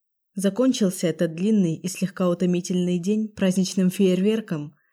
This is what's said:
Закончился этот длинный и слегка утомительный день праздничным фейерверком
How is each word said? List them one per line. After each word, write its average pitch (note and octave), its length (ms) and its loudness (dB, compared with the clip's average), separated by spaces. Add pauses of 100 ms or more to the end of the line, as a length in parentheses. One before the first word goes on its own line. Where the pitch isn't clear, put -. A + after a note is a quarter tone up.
(360)
Закончился G3 720 0
этот E3 260 0
длинный F#3 420 2
и - 120 -6
слегка F#3 420 -2
утомительный F3+ 680 0
день G#3+ 280 -2
праздничным F#3 640 0
фейерверком F#3 840 0 (180)